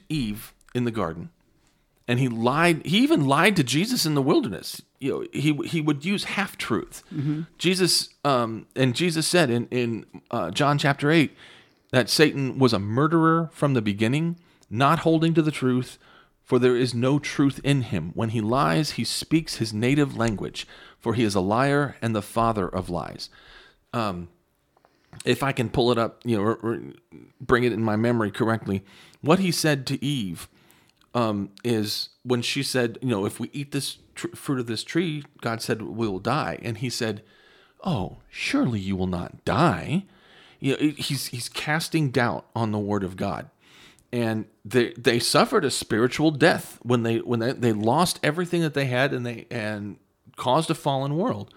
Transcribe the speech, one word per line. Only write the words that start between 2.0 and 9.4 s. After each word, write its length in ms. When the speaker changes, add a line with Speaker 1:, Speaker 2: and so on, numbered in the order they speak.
Speaker 1:
and 120
he 80
lied. 580
He 140
even 280
lied 280
to 80
Jesus 420
in 100
the 60
wilderness. 600
You 120
know, 220
he, 200
he 140
would 240
use 200
half 320
truth. 460
Speaker 2:
Mm-hmm. 280
Speaker 1:
Jesus, 520
um, 520
and 200
Jesus 320
said 220